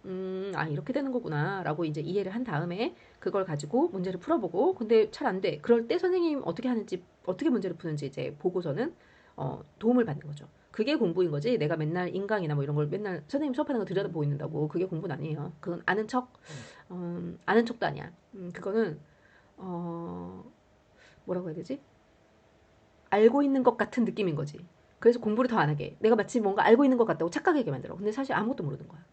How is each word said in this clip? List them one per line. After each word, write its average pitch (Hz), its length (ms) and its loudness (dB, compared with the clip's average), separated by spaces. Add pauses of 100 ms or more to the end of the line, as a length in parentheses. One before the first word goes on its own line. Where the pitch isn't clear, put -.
음, 185 480 -6
아, 156 120 -2
이렇게 147 260 -4
되는 269 200 -2
거구나. 185 500 -2
라고 165 220 -2
이제 151 160 -4
이해를 185 340 -4
한 247 100 -4
다음에 175 500 -2 (260)
그걸 190 240 0
가지고 165 440 0
문제를 180 320 -4
풀어보고, 285 540 0
근데 220 360 4
잘 - 140 -8
안 190 160 0
돼. 160 220 -2
그럴 233 260 4
때 330 100 2
선생님 349 460 2
어떻게 - 240 -4
하는지, 202 340 -2 (220)
어떻게 190 240 0
문제를 185 280 0
푸는지 151 300 -4
이제 139 340 -6
보고서는, 180 520 -2 (440)
어, 147 260 -6 (160)
도움을 240 260 4
받는 - 220 -4
거죠. - 200 -12 (280)
그게 262 220 2
공부인 175 340 2
거지. 156 260 0
내가 160 200 0
맨날 170 360 0
인강이나 185 440 -2
뭐 139 80 0
이런 147 100 -2
걸 151 140 0
맨날 185 400 -4
선생님 277 260 0
수업하는 285 240 0
거 202 60 0
들여다보고 175 400 -2
있는다고 147 420 -2
그게 170 200 -2
공부는 170 280 -4
아니에요. 151 460 -6
그건 170 260 -8
아는 214 220 0
척, 254 240 -2 (580)
음, 175 560 -8
아는 226 180 6
척도 226 220 -4
아니야. 147 240 -6 (240)
음, 180 180 -10
그거는, 190 460 -2 (580)
어, 175 880 -8 (840)
뭐라고 180 200 -6
해야 156 80 -8
되지? 262 260 -8 (1300)
알고 233 340 8
있는 269 180 2
것 233 140 4
같은 214 280 0
느낌인 185 300 0
거지. 147 240 -6 (400)
그래서 240 220 6
공부를 226 280 0
더 220 100 0
안 147 100 4
하게. 147 320 -4
내가 226 160 6
마치 202 240 0
뭔가 202 240 2
알고 233 200 10
있는 254 140 6
것 226 60 6
같다고 165 260 0
착각하게 302 400 2
만들어. 131 240 -6
근데 202 160 -2
사실 262 240 -4
아무것도 214 300 -2
모르는 147 240 -6
거야. - 240 -20